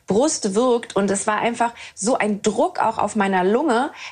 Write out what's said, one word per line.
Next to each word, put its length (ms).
Brust 480
wirkt. 440
Und 120
es 180
war 100
einfach 360
so 240
ein 240
Druck 380
auch 180
auf 180
meiner 300
Lunge, 460